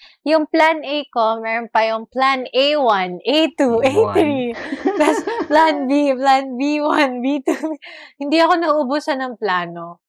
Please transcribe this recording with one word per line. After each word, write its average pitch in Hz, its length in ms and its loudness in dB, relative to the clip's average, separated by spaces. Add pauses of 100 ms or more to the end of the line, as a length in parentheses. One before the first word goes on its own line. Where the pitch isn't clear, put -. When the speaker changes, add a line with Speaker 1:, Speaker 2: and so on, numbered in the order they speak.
(240)
Speaker 1:
Yung 311 240 0
plan 320 340 2
A 269 160 -6 (100)
ko, 226 320 0
meron 226 280 -6
pa 220 180 0
yung 220 220 -4
plan 262 420 -2
A 277 260 0
one, 190 460 0
A 277 160 0 (120)
two, 240 300 2
Speaker 2:
A 262 140 2
one. 427 180 2
Speaker 1:
A - 20 -6
three. 285 340 2 (480)
Tas 311 240 2 (160)
Speaker 2:
<laughs> 440 160 -4
Speaker 1:
plan 302 340 4
B, 285 260 2
plan 269 440 0
B 285 240 -2
one, 285 400 0
B 269 200 0
two. 294 360 -4 (420)
Hindi 285 200 -2
ako 330 200 4
nauubusan 302 640 0
ng 254 180 -6
plano. 175 720 -4